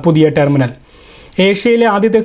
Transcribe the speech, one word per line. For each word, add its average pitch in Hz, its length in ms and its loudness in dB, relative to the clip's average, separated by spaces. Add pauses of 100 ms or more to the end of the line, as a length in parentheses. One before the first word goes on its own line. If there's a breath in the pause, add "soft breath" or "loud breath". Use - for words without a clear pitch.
പുതിയ 156 200 2 (120)
ടെർമിനൽ. 139 340 -2 (720 loud breath)
ഏഷ്യയിലെ 233 400 0 (100)
ആദ്യത്തെ 214 300 0